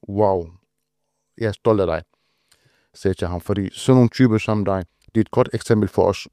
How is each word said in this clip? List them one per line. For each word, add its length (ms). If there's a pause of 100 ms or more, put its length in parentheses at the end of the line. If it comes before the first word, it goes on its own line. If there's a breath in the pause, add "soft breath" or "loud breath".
"Wow, 360 (920)
jeg 100
er 40
stolt 300
af 60
dig," 140 (920)
sagde 180
jeg 60
til 100
ham, 140
"fordi 300
sådan 240
nogle 140
typer 280
som 280
dig, 200 (200)
det 120
er 40
et 100
godt 220
eksempel 360
for 140
os 300